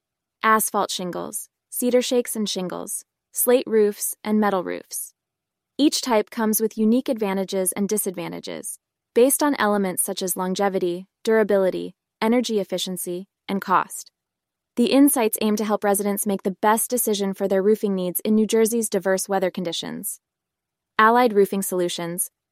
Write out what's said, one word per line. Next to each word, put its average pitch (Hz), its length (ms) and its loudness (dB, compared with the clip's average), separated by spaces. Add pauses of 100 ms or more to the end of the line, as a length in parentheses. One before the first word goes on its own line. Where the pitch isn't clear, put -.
(420)
asphalt 220 480 2
shingles, 175 600 -8 (200)
cedar 247 300 0
shakes 247 340 0
and 214 140 -4
shingles, 175 560 -8 (260)
slate - 360 2
roofs, 208 580 2
and 214 160 2
metal 196 240 0
roofs. - 480 -10 (640)
Each 294 240 2
type 220 300 0
comes 220 320 -2
with 220 160 -2
unique 226 320 2
advantages 196 640 -2
and 202 140 -2
disadvantages, 180 920 -6 (360)
based 262 280 4
on 285 160 2
elements 202 440 0
such 196 200 -6
as 185 120 -4
longevity, 185 720 -2 (180)
durability, 190 680 2 (280)
energy 226 360 2
efficiency, 185 680 -6 (180)
and 196 140 -4
cost. - 500 0 (680)
The 240 100 2
insights 269 560 4
aim 214 140 0
to 214 80 -2
help 208 200 -2
residents 202 420 0
make 196 160 -2
the 190 200 -4
best 220 260 2
decision 202 460 -2
for 196 120 -2
their 190 160 2
roofing 208 320 2
needs 180 260 -4
in 214 140 0
New 214 120 4
Jersey's 226 420 2
diverse 190 400 0
weather 190 220 0
conditions. 175 720 -8 (760)
Allied 226 360 4
Roofing 196 280 2
Solutions, 175 680 -4 (220)